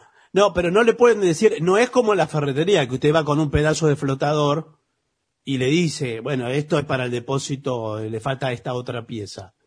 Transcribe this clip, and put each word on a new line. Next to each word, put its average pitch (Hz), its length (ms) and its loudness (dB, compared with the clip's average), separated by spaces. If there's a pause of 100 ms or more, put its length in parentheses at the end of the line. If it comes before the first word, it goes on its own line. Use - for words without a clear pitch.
(340)
No, 196 200 4
pero 175 180 0
no 214 120 4
le 226 100 4
pueden 233 280 4
decir, 180 400 2
no 185 160 4
es 240 120 2
como 226 240 2
en 196 40 0
la 156 100 2
ferretería, 147 600 0
que 127 80 -4
usted 151 180 2
va 160 100 2
con 147 160 0
un 151 120 0
pedazo 151 360 0
de 143 80 2
flotador 147 840 -2 (680)
y 135 120 -4
le 127 100 -2
dice, 143 540 -2
"Bueno, 127 280 -4
esto 151 300 -2
es 143 60 -4
para 127 200 -4
el 123 60 -6
depósito, 123 880 -6
le 110 200 -8
falta 131 320 -4
esta 123 220 -8
otra 123 320 -8
pieza". 104 480 -14 (140)